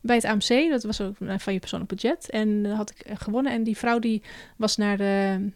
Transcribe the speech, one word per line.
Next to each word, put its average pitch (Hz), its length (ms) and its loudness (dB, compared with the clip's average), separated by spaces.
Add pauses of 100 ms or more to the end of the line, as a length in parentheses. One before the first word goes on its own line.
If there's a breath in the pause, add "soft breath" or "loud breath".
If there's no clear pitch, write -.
bij 240 140 2
het 226 100 2
A 214 100 2
M 208 40 2
C. 277 300 4
Dat 254 140 0
was 214 180 -4
ook 202 140 -4 (220)
van 196 160 -2
je 185 60 0
persoonlijk - 320 -6
budget. 226 380 -2
En 214 340 0
dat 208 140 -2
had 208 140 -4
ik, - 80 -20
eh, - 200 -12
gewonnen. 247 320 0
En 226 120 0
die 220 140 0
vrouw 240 220 2
die 220 240 0 (320 loud breath)
was 214 220 0
naar 202 200 2
de 196 580 2